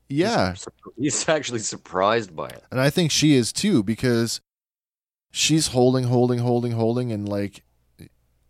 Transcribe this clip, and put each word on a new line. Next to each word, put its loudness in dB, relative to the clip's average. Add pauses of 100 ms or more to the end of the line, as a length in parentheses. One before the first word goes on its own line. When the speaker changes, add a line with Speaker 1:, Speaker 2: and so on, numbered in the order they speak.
Speaker 1:
yeah. 0
Speaker 2:
He's, -12 (300)
he's -2
actually -2
surprised -2
by -8
it. -18
Speaker 1:
And -4
I 4
think 0
she 4
is 4
too, 2
because -2 (920)
she's 0
holding, 2
holding, 2
holding, -2
holding, -2
and, -6
like, -6 (880)